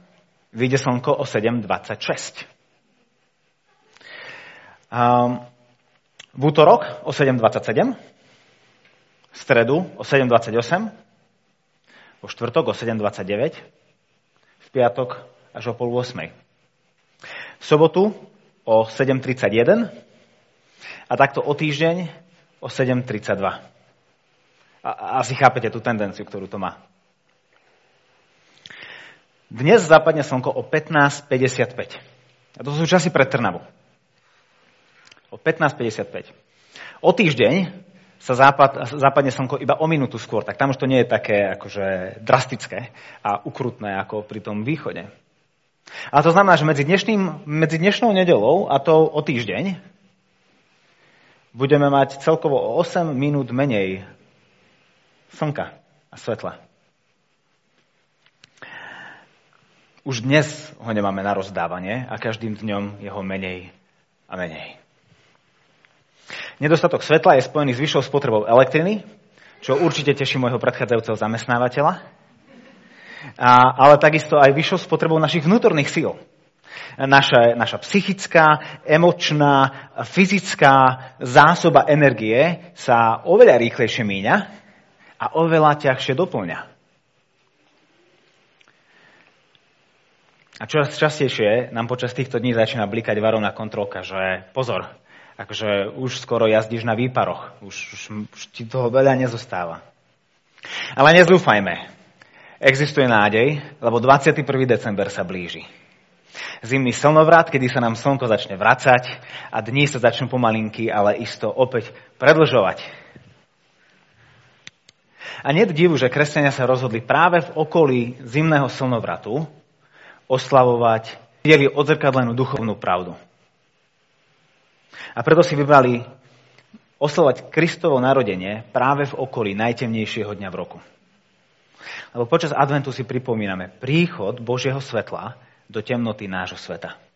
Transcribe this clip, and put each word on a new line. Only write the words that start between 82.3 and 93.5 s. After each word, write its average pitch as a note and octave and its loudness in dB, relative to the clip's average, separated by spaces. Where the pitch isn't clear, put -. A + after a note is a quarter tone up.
sa A#2 2
oveľa G3 8
rýchlejšie A#2 -4
míňa G#2 -2
a A#2 -6
oveľa D#3 2
ťažšie C3+ -2
doplňa. A2 -4
A - -14
čoraz C#3+ -2
častejšie A#2+ 0
nám A2+ -6
počas B2 -6
týchto B2 -6
dní B2 -2
začína A2 -2
blikať A2 -4
varovná A2 -2